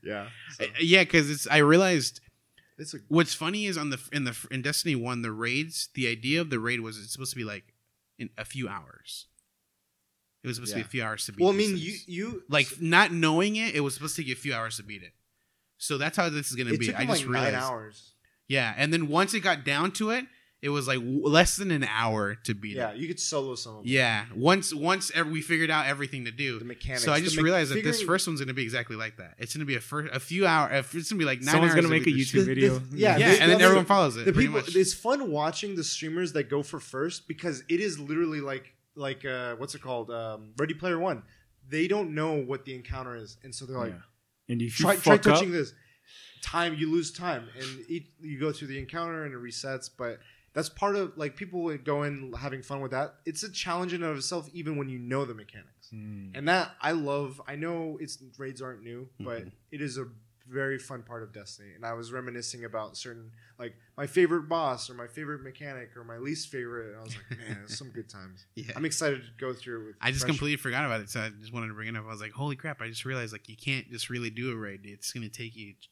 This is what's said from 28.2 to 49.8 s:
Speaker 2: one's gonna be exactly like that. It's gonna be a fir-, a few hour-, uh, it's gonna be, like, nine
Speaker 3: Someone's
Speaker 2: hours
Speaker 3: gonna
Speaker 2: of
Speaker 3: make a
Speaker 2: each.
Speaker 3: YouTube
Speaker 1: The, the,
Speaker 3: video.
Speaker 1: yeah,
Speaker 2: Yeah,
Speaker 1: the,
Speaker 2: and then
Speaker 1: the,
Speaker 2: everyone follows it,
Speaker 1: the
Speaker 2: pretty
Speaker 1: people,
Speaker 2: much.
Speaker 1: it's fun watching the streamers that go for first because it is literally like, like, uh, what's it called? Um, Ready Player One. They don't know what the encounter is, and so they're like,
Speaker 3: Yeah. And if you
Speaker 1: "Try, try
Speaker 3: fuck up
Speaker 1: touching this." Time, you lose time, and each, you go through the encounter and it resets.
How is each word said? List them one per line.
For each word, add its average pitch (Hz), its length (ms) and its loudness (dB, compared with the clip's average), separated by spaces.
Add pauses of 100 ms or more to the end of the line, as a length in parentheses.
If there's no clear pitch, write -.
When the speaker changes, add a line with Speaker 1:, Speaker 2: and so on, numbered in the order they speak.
Speaker 2:
one's 156 140 -4
gonna 131 120 -4
be 131 100 -2
exactly 117 340 -4
like 110 200 -6
that. 87 200 -18
It's 113 180 -8
gonna 156 100 -6
be 135 100 -2
a 117 40 -2
fir-, 151 280 -6
a 127 120 -4
few 185 260 0
hour-, 160 280 4
uh, 160 100 2 (100)
it's 165 160 -6
gonna 214 100 -2
be, 160 40 2
like, 135 180 0
nine 143 120 2
Speaker 3:
Someone's 165 200 8
Speaker 2:
hours - 20 6 (100)
Speaker 3:
gonna 160 100 4
Speaker 2:
of 160 100 4
Speaker 3:
make - 20 6
a 139 100 4
Speaker 2:
each. 135 120 2
Speaker 3:
YouTube - 40 -4
Speaker 1:
The, 139 60 6
the, 190 60 6
Speaker 3:
video. 131 360 4 (120)
Speaker 1:
yeah, 185 240 6
Speaker 2:
Yeah, 143 180 10
Speaker 1:
the, - 60 6
Speaker 2:
and 165 100 10
then 180 80 10
Speaker 1:
the, - 40 10
Speaker 2:
everyone 185 220 10
follows 170 320 6
it, 117 80 -2
Speaker 1:
the 185 80 4
Speaker 2:
pretty 220 140 6
Speaker 1:
people, - 140 2
Speaker 2:
much. 170 140 -4
Speaker 1:
it's 185 180 6
fun 247 380 0
watching 165 440 -2
the 160 80 -2
streamers 160 500 -2
that 139 160 0
go 143 120 0
for 147 200 -8
first 151 460 -6
because 147 420 -6
it 170 100 2
is 190 180 -2
literally 151 440 -2
like, 135 320 -8 (220)
like, 135 280 -6
uh, 123 320 -4
what's 139 200 -10
it 139 60 -14
called? 120 300 -6
Um, 110 460 -8
Ready 156 160 -2
Player 165 260 -2
One. 165 240 -2 (460)
They 156 180 0
don't 190 280 0
know 156 180 0
what 135 320 -4
the 131 100 -10
encounter 127 400 -8
is, 110 280 -14
and 127 120 -14
so 135 100 -12
they're 131 120 -8
like, 113 160 -4
Speaker 3:
Yeah. 87 60 -14 (540)
And 117 80 0
if 117 180 -2
you 160 40 4
Speaker 1:
"Try, 190 120 8
try 165 220 10
Speaker 3:
fuck - 100 2
up 147 80 10
Speaker 1:
touching 180 160 4
this." 160 220 -2 (680)
Time, 170 340 0
you 156 160 -2
lose 165 200 2
time, 151 360 -6 (120)
and 131 300 -10
each, 165 180 -6 (140)
you 151 180 -8
go 151 120 0
through 147 180 -10
the 135 100 -8
encounter 165 460 -6
and 139 80 -8
it 123 40 -12
resets. 127 580 -8